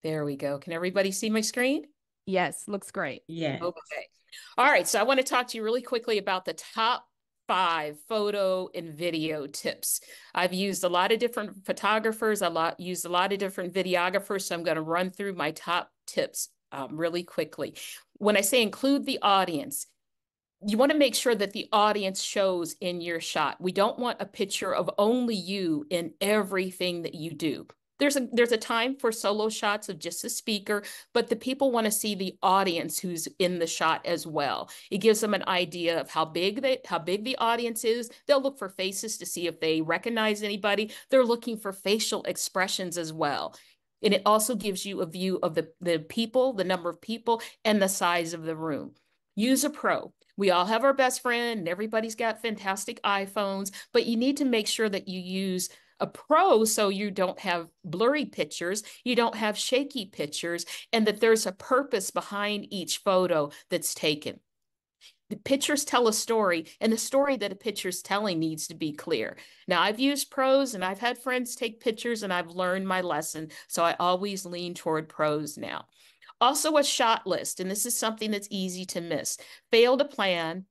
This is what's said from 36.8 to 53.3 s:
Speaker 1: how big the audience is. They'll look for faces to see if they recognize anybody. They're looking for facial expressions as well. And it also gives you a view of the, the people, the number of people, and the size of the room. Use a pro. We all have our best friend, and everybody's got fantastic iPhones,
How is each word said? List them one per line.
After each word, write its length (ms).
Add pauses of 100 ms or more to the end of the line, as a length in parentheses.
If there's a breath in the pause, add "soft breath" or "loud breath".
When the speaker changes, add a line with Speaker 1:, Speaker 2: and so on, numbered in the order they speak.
Speaker 1:
how 140
big 240
the 140
audience 460
is. 260 (180 loud breath)
They'll 140
look 160
for 120
faces 500
to 60
see 220
if 120
they 220
recognize 640
anybody. 480 (180 loud breath)
They're 140
looking 340
for 140
facial 520
expressions 760
as 160
well. 420 (460 loud breath)
And 120
it 120
also 300
gives 300
you 160
a 40
view 360
of 140
the, 140 (100)
the 200
people, 520
the 140
number 240
of 100
people, 420 (220 loud breath)
and 180
the 60
size 460
of 100
the 120
room. 400 (400)
Use 280
a 60
pro. 440 (220)
We 160
all 140
have 180
our 100
best 280
friend, 380
and 100
everybody's 460
got 260
fantastic 600
iPhones, 680 (220 loud breath)